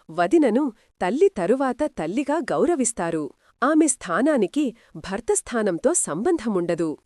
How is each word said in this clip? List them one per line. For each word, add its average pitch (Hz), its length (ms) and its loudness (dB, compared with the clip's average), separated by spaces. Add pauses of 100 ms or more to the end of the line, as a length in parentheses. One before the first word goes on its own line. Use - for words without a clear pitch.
(100)
వదినను 214 540 2 (360)
తల్లి 262 280 2
తరువాత 262 680 -2
తల్లిగా 247 420 -2
గౌరవిస్తారు. 196 840 0 (380)
ఆమె 311 260 4
స్థానానికి 240 760 0 (320)
భర్త 196 360 -6
స్థానంతో 220 640 0
సంబంధముండదు. 175 960 -2 (160)